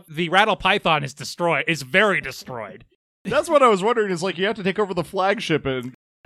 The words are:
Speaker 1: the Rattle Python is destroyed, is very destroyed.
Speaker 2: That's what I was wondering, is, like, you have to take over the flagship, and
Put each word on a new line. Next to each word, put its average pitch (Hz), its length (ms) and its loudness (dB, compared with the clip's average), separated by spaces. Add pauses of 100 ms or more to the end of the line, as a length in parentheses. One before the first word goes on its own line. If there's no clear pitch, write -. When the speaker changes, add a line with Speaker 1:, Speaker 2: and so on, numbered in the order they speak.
Speaker 1:
the 160 220 -4
Rattle 196 260 4
Python 180 480 0
is 131 80 -10
destroyed, 151 560 -2
is 156 140 -2
very 175 400 2
destroyed. 117 640 -12 (400)
Speaker 2:
That's 294 240 0
what 285 120 6
I 247 60 8
was 190 140 4
wondering, 214 280 0
is, 170 120 -4
like, 175 160 -2
you 190 80 0
have 214 100 -2
to 214 60 -10
take 185 160 -2
over 196 160 -2
the 170 100 -2
flagship, 185 640 0
and 127 260 -4 (340)